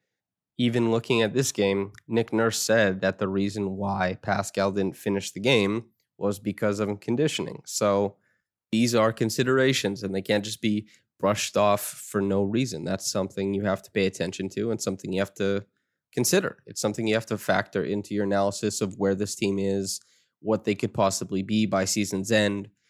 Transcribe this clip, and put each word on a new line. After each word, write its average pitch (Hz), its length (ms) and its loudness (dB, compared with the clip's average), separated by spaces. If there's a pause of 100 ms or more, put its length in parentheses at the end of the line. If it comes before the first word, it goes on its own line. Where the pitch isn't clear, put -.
(580)
Even 117 340 2
looking 117 300 2
at 107 120 2
this 131 180 0
game, 98 400 0 (160)
Nick 113 260 0
Nurse 110 260 2
said 101 420 2
that 95 180 0
the 101 80 -2
reason 98 500 -2
why 98 440 -2
Pascal 98 500 -2
didn't 95 260 -2
finish 98 340 -2
the 92 80 -12
game 110 460 2 (320)
was 101 220 -2
because 104 400 -2
of 104 200 -2
conditioning. 120 680 -2
So 101 520 0 (540)
these 117 220 2
are 113 180 4
considerations, 123 920 0
and 98 100 -4
they 98 80 -2
can't 104 240 0
just 107 160 -10
be 107 260 0 (320)
brushed - 380 0
off 104 240 4
for - 400 -6
no 98 220 0
reason. 107 400 -2
That's 92 260 -4
something 98 440 -2
you 101 100 -2
have 98 200 0
to - 80 -20
pay 98 140 0
attention 95 440 -4
to 110 220 -4
and 98 100 -4
something 95 320 -6
you 95 60 0
have 98 160 -2
to 98 300 -2 (460)
consider. - 540 0
It's - 160 -10
something 113 260 -2
you 107 80 4
have 113 120 0
to 107 100 -2
factor 95 460 0
into 101 300 -4
your 101 120 0
analysis 101 560 0
of 98 160 -4
where 98 180 2
this 101 200 -4
team 98 220 0
is, 98 420 -2 (420)
what 107 220 0
they 104 120 2
could 104 180 -2
possibly 98 500 0
be 107 220 2
by 95 200 0
season's 98 460 -2
end. 104 380 2 (200)